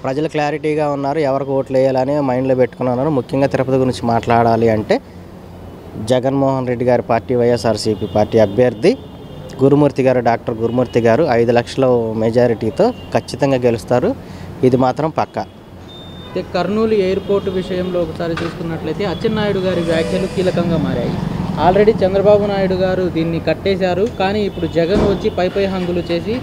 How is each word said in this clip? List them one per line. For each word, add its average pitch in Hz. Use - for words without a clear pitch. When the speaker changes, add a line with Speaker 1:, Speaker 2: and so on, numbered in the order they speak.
Speaker 1:
ప్రజలు 135
క్లారిటీగా 151
ఉన్నారు, 139
ఎవరికి 135
ఓట్లు 135
వేయాలని 131
మైండ్లో 131
పెట్టుకుని 127
ఉన్నారు. 127
ముఖ్యంగా 135
తిరుపతి 131
గురించి 127
మాట్లాడాలి 117
అంటే, 110
జగన్మోహన్ 131
రెడ్డి 123
గారి 120
పార్టీ, 113
వైఎస్ఆర్సీపీ 117
పార్టీ 107
అభ్యర్థి 117
గురుమూర్తి 139
గారు, 127
డాక్టర్ 117
గురుమూర్తి 117
గారు 117
ఐదు 117
లక్షల 120
మెజారిటీతో 117
ఖచ్చితంగా 135
గెలుస్తారు. 123
ఇది 127
మాత్రం 131
పక్కా. 113
Speaker 2:
అయితే -
కర్నూలు 214
ఎయిర్‌పోర్ట్ 190
విషయంలో 180
ఒకసారి 170
చూసుకున్నట్లయితే, 165
అచ్చెన్నాయుడు 208
గారి 185
వ్యాఖ్యలు 170
కీలకంగా 170
మారాయి. 127
Already 202
చంద్రబాబు 196
నాయుడు 196
గారు 185
దీన్ని 165
కట్టేశారు, 185
కానీ 196
ఇప్పుడు 180
జగన్ 165
వచ్చి 202
పై 180
పై 196
హంగులు 180
చేసి 170